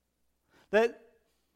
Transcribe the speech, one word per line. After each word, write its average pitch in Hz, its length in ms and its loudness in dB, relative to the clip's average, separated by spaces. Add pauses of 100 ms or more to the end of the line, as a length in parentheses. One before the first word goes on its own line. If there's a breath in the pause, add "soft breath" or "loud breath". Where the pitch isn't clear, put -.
(720 soft breath)
that 226 320 -2 (540)